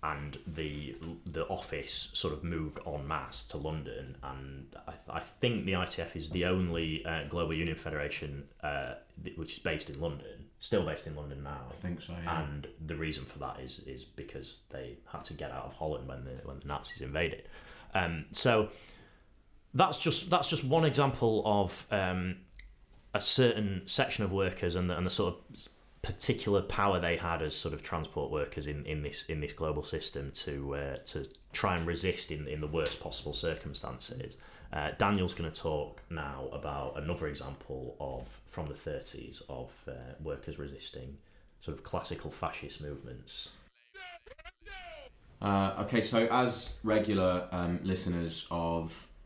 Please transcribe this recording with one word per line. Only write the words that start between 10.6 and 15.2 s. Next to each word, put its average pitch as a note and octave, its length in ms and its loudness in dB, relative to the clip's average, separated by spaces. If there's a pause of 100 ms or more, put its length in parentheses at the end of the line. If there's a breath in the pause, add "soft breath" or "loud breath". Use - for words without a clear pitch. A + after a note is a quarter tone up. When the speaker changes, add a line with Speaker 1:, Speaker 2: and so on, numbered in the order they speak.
Speaker 1:
based D#2 220 -4
in D2+ 80 -6
London C#2+ 280 -8
now. C#2 260 -6
Speaker 2:
I C2 40 -10
think F2 260 -4
so, - 140 -10 (100)
yeah. D#2+ 200 0
Speaker 1:
And D2 240 -4 (180)
the D#2 100 -4
reason D2+ 300 -2
for - 140 -14
that C2 200 -6
is, C2 200 -8
is C2 240 -10
because - 680 -10
they B1 280 -10 (140)
had D2+ 140 -8